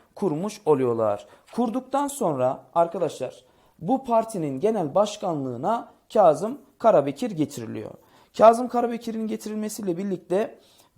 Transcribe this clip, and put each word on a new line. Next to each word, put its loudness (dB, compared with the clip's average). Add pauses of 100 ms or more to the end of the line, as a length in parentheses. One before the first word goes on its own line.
(180)
kurmuş -4
oluyorlar. 0 (260)
Kurduktan -2
sonra -2 (100)
arkadaşlar -2 (340)
bu -2
partinin -2
genel -2
başkanlığına -2 (200)
Kazım 4 (200)
Karabekir 2
getiriliyor. -6 (480)
Kazım 8
Karabekir'in -4
getirilmesiyle -6
birlikte -4 (400)